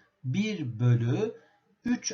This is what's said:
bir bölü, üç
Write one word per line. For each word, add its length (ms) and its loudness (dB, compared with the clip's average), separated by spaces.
bir 560 -2
bölü, 560 2
üç 280 -2